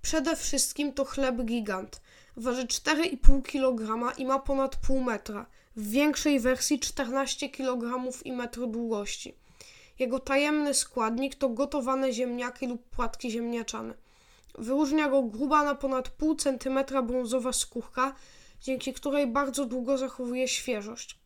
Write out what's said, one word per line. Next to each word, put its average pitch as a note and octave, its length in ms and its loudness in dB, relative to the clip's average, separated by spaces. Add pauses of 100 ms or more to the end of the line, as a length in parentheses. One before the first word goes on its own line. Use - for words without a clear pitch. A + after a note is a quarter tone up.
Przede D#4+ 340 0
wszystkim C#4+ 580 -2
to C4+ 120 0
chleb B3+ 380 -2
gigant. G#3+ 580 -4 (360)
Waży B3 300 -4
cztery D#4 380 0
i E4+ 120 -4
pół C#4 240 12
kilograma A#3+ 720 0
i C4 140 -6
ma C4+ 140 2
ponad C4+ 360 -2
pół C4+ 280 4
metra. G#3+ 420 -6 (300)
W G#3 140 -8
większej C#4+ 500 2
wersji B3+ 400 0
czternaście C4+ 720 -4
kilogramów B3+ 760 -6
i C4 60 -8
metr A#3+ 360 -6
długości. A3 680 -6 (640)
Jego B3+ 200 -2
tajemny C#4+ 540 0
składnik B3 640 -2
to C4+ 140 0
gotowane C4 640 -2
ziemniaki B3 540 -4
lub A#3+ 220 -10
płatki A#3+ 420 -4
ziemniaczane. A3+ 640 -6 (640)
Wyróżnia C#4 520 2
go C4+ 140 4
gruba, C4+ 400 2
na C#4+ 120 0
ponad C4 340 -2
pół D#4 260 0
centymetra, C4+ 680 0
brązowa B3 520 -2
skórka, B3+ 640 -2 (460)
dzięki C4 320 -4
której C#4+ 340 0
bardzo C4+ 380 0
długo B3 320 -2
zachowuje B3+ 500 -4
świeżość. A3 800 -6